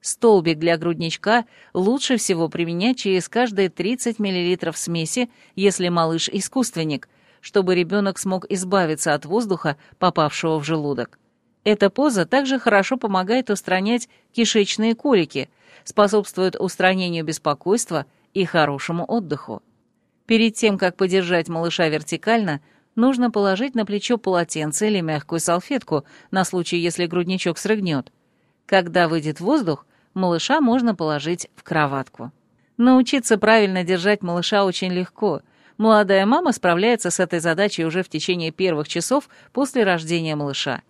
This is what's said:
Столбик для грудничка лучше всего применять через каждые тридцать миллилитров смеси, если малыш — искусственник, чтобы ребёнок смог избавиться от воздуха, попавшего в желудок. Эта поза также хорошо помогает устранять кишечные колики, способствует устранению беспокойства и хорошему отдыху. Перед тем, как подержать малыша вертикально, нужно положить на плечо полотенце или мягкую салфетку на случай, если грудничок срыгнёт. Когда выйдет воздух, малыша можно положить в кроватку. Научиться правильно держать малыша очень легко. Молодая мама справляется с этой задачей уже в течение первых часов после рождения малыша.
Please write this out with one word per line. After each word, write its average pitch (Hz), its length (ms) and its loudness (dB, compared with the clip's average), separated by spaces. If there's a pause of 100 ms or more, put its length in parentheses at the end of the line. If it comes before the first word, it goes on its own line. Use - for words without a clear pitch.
Столбик 170 580 2
для 165 180 2
грудничка 170 680 -2 (300)
лучше 233 440 0
всего 165 300 -2
применять 175 500 -2
через 185 300 -2
каждые 208 400 0
тридцать 220 520 -4
миллилитров 180 580 -2
смеси, 170 500 -4 (280)
если 190 320 2
малыш — 165 400 0
искусственник, 165 800 -4 (320)
чтобы 185 340 0
ребёнок 190 440 0
смог 185 300 -4
избавиться 180 640 0
от 147 140 -4
воздуха, 180 500 -2 (220)
попавшего 160 600 0
в 143 40 -8
желудок. 147 540 -4 (460)
Эта 208 260 4
поза 247 340 0
также 269 340 0
хорошо 208 380 2
помогает 214 540 -2
устранять 202 580 -2 (240)
кишечные 220 600 2
колики, 180 560 0 (340)
способствует 196 720 0
устранению 185 680 0
беспокойства 160 840 -2 (260)
и 190 120 0
хорошему 160 600 0
отдыху. 151 580 -6 (640)
Перед 220 280 4
тем, 208 240 0
как 180 180 0
подержать 180 520 0
малыша 165 400 0
вертикально, 160 720 -2 (340)
нужно 247 360 2
положить 202 440 0
на 220 100 0
плечо 208 320 -2
полотенце 170 720 -2
или 208 120 0
мягкую 160 400 -4
салфетку 175 640 -2 (260)
на 190 140 0
случай, 175 340 -4
если 170 280 -2
грудничок 175 520 -2
срыгнёт. 190 540 -2 (540)
Когда 175 420 2
выйдет 156 320 -2
воздух, 190 460 0 (260)
малыша 185 480 0
можно 240 340 2
положить 156 600 -4
в - 60 -20
кроватку. 135 680 -4 (440)
Научиться 247 640 4
правильно 202 460 4
держать 185 380 0
малыша 175 420 0
очень 185 280 -2
легко. 180 480 -2 (380)
Молодая 208 480 4
мама 294 260 2
справляется 185 580 0
с - 100 -2
этой 175 200 0
задачей 170 440 0
уже 160 180 -2
в 180 80 -6
течение 165 400 -4
первых 160 380 -2
часов 247 400 -2 (240)
после 262 320 0
рождения 165 520 0
малыша. 139 540 -4